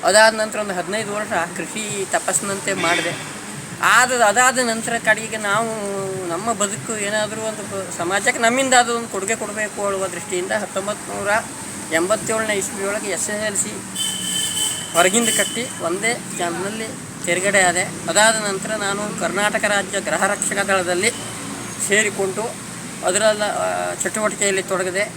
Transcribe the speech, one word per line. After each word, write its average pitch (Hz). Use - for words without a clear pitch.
ಅದಾದ 220
ನಂತರ 214
ಒಂದು 202
ಹದಿನೈದು 202
ವರ್ಷ 208
ಕೃಷಿ 202
ತಪಸ್ಸಿನಂತೆ 196
ಮಾಡಿದೆ. 175
ಆದ, 233
ಅದಾದ 240
ನಂತರ 233
ಕಡೆಗೆ 220
ನಾವು 214
ನಮ್ಮ 190
ಬದುಕು 208
ಏನಾದರೂ 214
ಒಂದು 214
ಬ-, 190
ಸಮಾಜಕ್ಕೆ 202
ನಮ್ಮಿಂದ 247
ಅದು 240
ಒಂದು 233
ಕೊಡುಗೆ 196
ಕೊಡಬೇಕು 208
ಅನ್ನುವ 190
ದೃಷ್ಟಿಯಿಂದ 180
ಹತ್ತೊಂಬತ್ತು 202
ನೂರ 202
ಎಂಬತ್ತೇಳನೇ 214
ಇಸ್ವಿಯೊಳಗೆ 202
ಎಸ್ 175
ಎಸ್ 214
ಎಲ್ 208
ಸಿ 160
ಹೊರಗಿಂದ 190
ಕಟ್ಟಿ 220
ಒಂದೇ 190
ಚಾನಲ್ನಲ್ಲಿ 185
ತೇರ್ಗಡೆ 190
ಆದೆ. 180
ಅದಾದ 202
ನಂತರ 196
ನಾನು 208
ಕರ್ನಾಟಕ 202
ರಾಜ್ಯ 202
ಗೃಹ 180
ರಕ್ಷಕ 202
ದಳದಲ್ಲಿ 190
ಸೇರಿಕೊಂಡು 202
ಅದರಲ್ಲ, 208
ಆ, 180
ಚಟುವಟಿಕೆಯಲ್ಲಿ 202
ತೊಡಗಿದೆ. 185